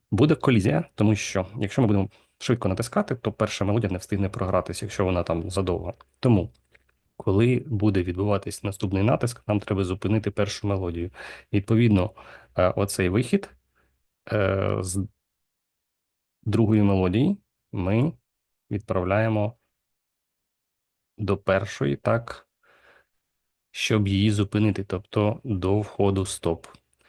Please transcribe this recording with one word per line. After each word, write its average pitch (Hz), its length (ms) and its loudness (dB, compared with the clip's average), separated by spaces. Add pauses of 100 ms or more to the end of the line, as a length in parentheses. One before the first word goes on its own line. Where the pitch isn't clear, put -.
(120)
буде 151 240 4
колізія, 131 500 2 (100)
тому 107 200 4
що, 95 400 -4
якщо 104 260 -2
ми 117 60 4
будемо 101 220 2 (280)
швидко 117 320 -2
натискати, 117 460 -2
то 110 160 -4
перша - 340 -2
мелодія 104 260 0
не 95 60 -2
встигне 98 320 -2
програтися, 92 560 -2
якщо 92 200 -2
вона 90 180 0
там 85 260 -4
задовга. 90 440 -4 (260)
Тому, 107 340 2 (640)
коли 113 500 2
буде 101 360 0
відбуватись 95 600 -4
наступний 98 400 -2
натиск, - 440 0
нам 107 120 0
треба 98 240 -2
зупинити 101 480 -2
першу 101 360 -4
мелодію. 90 440 -4 (420)
Відповідно, 107 580 4 (440)
е, 90 140 4
оцей 101 400 -2
вихід, 120 400 0 (800)
е, 98 480 0
з 95 280 -4 (1400)
другої 107 400 4
мелодії 101 540 2 (340)
ми 107 420 0 (580)
відправляємо 104 840 -2 (1600)
до 98 200 -2
першої, 110 580 -2
так, - 520 -2 (1200)
щоб 107 360 0
її 98 240 2
зупинити, 104 520 0
тобто 104 600 -2
до 98 360 0
входу 98 460 0
стоп. - 420 -4 (420)